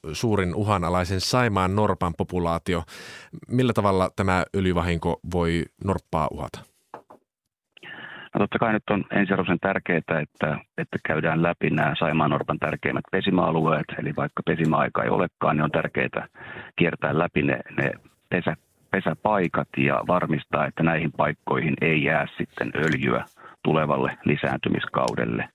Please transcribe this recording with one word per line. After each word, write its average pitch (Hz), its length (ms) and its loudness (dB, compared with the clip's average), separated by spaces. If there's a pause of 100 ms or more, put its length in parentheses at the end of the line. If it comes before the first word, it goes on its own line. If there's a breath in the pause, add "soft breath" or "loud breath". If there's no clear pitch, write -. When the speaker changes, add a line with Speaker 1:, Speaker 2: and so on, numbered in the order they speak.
(120)
Speaker 1:
suurin 95 420 0
uhanalaisen 90 640 0
Saimaan 98 560 2
norpan 95 420 2
populaatio. 85 640 0 (680 loud breath)
Millä 123 240 2
tavalla 98 440 4
tämä 92 280 2 (120)
öljyvahinko 87 640 0 (120)
voi 85 320 2 (200)
norppaa 82 460 0
uhata? - 300 -10 (1700 loud breath)
Speaker 2:
No - 40 0
totta - 200 0
kai 113 140 2
nyt 107 180 0
on 98 220 2
ensiarvoisen 95 480 2
tärkeää, 95 380 0
että, 76 600 -2 (200)
että - 280 -6
käydään 80 360 0
läpi 85 280 0
nämä 76 280 0
Saimaan 78 320 2
norpan 73 280 -2
tärkeimmät 73 540 -2
pesimäalueet, 82 760 2 (120)
eli 76 180 -6
vaikka 71 300 -4
pesimäaika 78 560 0
ei 60 80 0
olekaan, 73 460 0
niin 76 80 2
on 76 60 0
tärkeää - 580 -2 (480 loud breath)
kiertää 76 420 2
läpi 80 240 0
ne, 71 180 0 (160)
ne 69 160 0 (360)
pesä-, - 280 0 (340)
pesäpaikat 95 840 0
ja 69 300 2
varmistaa, 76 600 0
että 71 160 -4
näihin 80 300 0
paikkoihin 73 680 0
ei 78 240 2
jää 73 220 2 (100)
sitten - 380 -4
öljyä 67 500 0 (400 loud breath)
tulevalle 73 600 2
lisääntymiskaudelle. 60 1300 -2